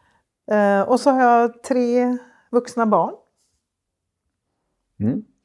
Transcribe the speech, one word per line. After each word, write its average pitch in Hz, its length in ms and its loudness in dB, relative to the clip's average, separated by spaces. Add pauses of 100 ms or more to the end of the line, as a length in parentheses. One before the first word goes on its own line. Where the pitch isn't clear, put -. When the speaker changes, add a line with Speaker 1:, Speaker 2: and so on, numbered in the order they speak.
(500)
Speaker 1:
Eh, 202 300 2
och 254 200 0
så 277 100 0
har 262 120 2
jag 240 400 2
tre 247 560 -2 (320)
vuxna 240 360 -2
barn. 208 280 0 (1900)
Speaker 2:
Mm. 139 240 -4 (200)